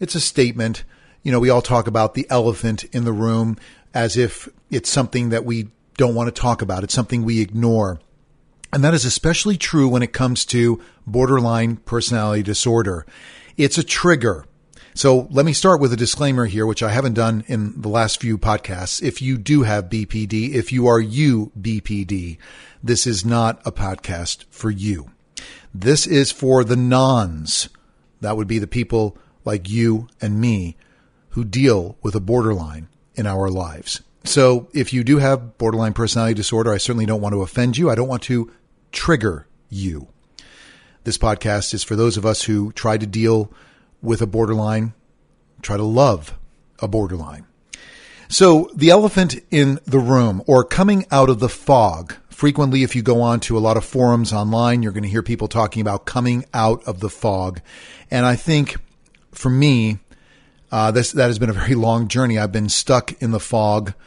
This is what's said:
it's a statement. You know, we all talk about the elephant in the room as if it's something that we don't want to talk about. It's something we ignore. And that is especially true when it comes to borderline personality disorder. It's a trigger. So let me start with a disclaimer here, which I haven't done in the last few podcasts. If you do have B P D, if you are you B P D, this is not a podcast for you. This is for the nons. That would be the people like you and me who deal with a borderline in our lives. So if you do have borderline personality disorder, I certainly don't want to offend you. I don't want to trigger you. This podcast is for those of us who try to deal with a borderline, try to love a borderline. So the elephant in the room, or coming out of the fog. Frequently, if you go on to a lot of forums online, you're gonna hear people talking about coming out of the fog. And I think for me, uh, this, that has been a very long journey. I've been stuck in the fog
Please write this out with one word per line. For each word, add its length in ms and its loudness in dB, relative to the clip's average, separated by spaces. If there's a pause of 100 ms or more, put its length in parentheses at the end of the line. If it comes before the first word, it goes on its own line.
it's 140 -6
a 40 -4
statement. 640 -2 (400)
You 80 -2
know, 80 2
we 100 4
all 120 4
talk 260 0
about 260 0
the 160 -4
elephant 640 0
in 140 -4
the 80 -2
room 420 -2 (380)
as 240 -2
if 320 -2 (200)
it's 200 -4
something 400 -2
that 160 -2
we 240 -6 (260)
don't 180 2
want 140 -2
to 140 -6
talk 200 0
about. 220 -4
It's 100 -6
something 300 -2
we 160 0
ignore. 640 0 (720)
And 100 2
that 100 4
is 120 0
especially 500 0
true 320 2
when 160 2
it 80 -4
comes 360 -2
to 360 0 (220)
borderline 720 0
personality 680 -2
disorder. 640 0 (500)
It's 220 2
a 60 0
trigger. 600 0 (500)
So 380 2
let 140 4
me 80 2
start 260 4
with 140 2
a 40 0
disclaimer 500 0
here, 180 -2
which 180 -2
I 80 -2
haven't 220 0
done 340 0
in 340 -4
the 60 -8
last 320 0
few 180 -2
podcasts. 640 -4
If 200 -4
you 160 -2
do 260 4
have 260 -2
B 160 -4
P 200 -4
D, 220 -2
if 260 -4
you 140 2
are 120 6
you 600 0
B 200 -4
P 240 -6
D, 360 -8 (440)
this 240 0
is 160 -2
not 400 0
a 80 -6
podcast 760 -6
for 200 -6
you. 420 -4 (640)
This 340 2
is 240 2
for 320 2
the 140 0
nons. 920 0 (520)
That 140 -4
would 120 -4
be 100 -2
the 80 -4
people 500 -2 (300)
like 240 -4
you 380 0 (120)
and 220 -2
me 340 0 (560)
who 120 -4
deal 580 2
with 140 -4
a 40 -2
borderline 680 -2 (260)
in 140 -4
our 220 -2
lives. 520 -8 (220)
So 500 2
if 180 -2
you 120 0
do 160 4
have 400 0
borderline 340 0
personality 400 0
disorder, 400 -2
I 40 0
certainly 280 -2
don't 160 -2
want 120 -2
to 100 -2
offend 340 -2
you. 140 2
I 40 0
don't 120 0
want 160 -6
to 280 -4 (400)
trigger 540 0 (240)
you. 380 -8 (960)
This 160 -4
podcast 560 -2
is 80 -6
for 120 -4
those 220 2
of 80 -2
us 180 0
who 280 -2
try 260 -2
to 80 -6
deal 460 0 (500)
with 200 -2
a 60 0
borderline, 680 -2 (680)
try 160 -4
to 60 -2
love 520 2 (440)
a 80 -4
borderline. 580 -6 (840)
So 440 6
the 160 4
elephant 460 4 (160)
in 340 2
the 140 2
room, 480 2
or 160 6
coming 480 2
out 180 6
of 100 2
the 100 0
fog. 640 0 (140)
Frequently, 540 0
if 120 -2
you 60 -2
go 200 2
on 180 0
to 180 -2
a 20 0
lot 180 2
of 80 -2
forums 460 2
online, 520 0
you're 80 -4
gonna 160 -6
hear 160 -2
people 240 -4
talking 340 -2
about 240 -4
coming 480 -2
out 300 0
of 160 -8
the 100 -4
fog. 520 -4 (500)
And 160 2
I 80 2
think 420 0 (540)
for 180 -4
me, 480 2 (720)
uh, 200 2
this, 220 0
that 140 4
has 120 -2
been 100 0
a 40 -2
very 200 0
long 340 2
journey. 300 0
I've 140 -2
been 180 -2
stuck 500 0
in 120 -2
the 80 -2
fog 540 -2 (140)